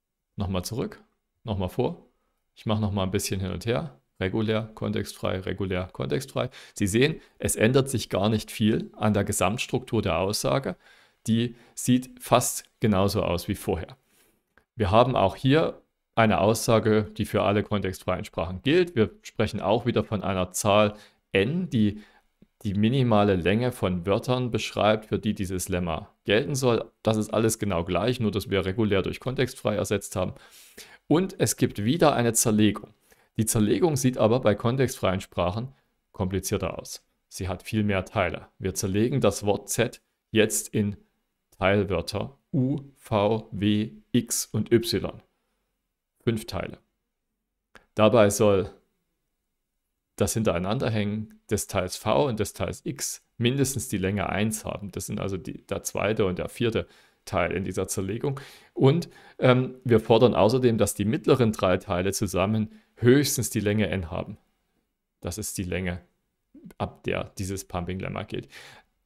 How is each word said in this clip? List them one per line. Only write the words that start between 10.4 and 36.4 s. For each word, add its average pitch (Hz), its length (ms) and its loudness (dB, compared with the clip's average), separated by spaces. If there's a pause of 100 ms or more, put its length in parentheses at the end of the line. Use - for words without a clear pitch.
Die 113 280 0 (200)
sieht - 460 -2
fast - 440 0 (160)
genauso 98 420 2
aus 87 240 -2
wie 101 80 -2
vorher. 87 400 -6 (800)
Wir 92 160 0
haben 120 240 6
auch 98 200 2
hier 143 460 2 (400)
eine 104 180 4
Aussage, 107 800 2
die 104 80 -2
für 98 180 0
alle 101 200 2
kontextfreien 92 600 -4
Sprachen 90 360 -6
gilt. 175 340 2
Wir 107 160 2 (100)
sprechen - 380 -4
auch 113 260 0
wieder 117 180 2
von 101 200 -6
einer 92 280 -2
Zahl 104 420 4 (380)
n, 147 380 0
die 104 320 0 (640)
die 98 120 -4
minimale 107 600 4
Länge 107 360 2
von 90 340 -2
Wörtern 120 460 0
beschreibt, 107 560 0
für 104 100 -2
die 104 160 -2
dieses 92 340 -6
Lemma 87 420 -4 (160)
gelten 120 280 2
soll. 127 380 0 (100)
Das 110 160 2
ist 107 160 -2
alles 113 240 2
genau 92 260 -2
gleich, 92 360 0
nur 107 100 0
dass 95 220 -4
wir 95 140 0
regulär 98 360 2
durch 85 180 -4
kontextfrei 123 560 -4
ersetzt 98 400 -4
haben. 95 180 -2 (720)
Und 185 320 0
es 131 180 0
gibt - 260 -2
wieder 143 300 4
eine 117 200 2
Zerlegung. 107 600 2 (440)
Die 107 100 0
Zerlegung 127 480 2
sieht 127 240 0
aber 120 220 4
bei 104 120 4
kontextfreien 117 680 0
Sprachen 92 480 -4 (420)
komplizierter 95 640 -4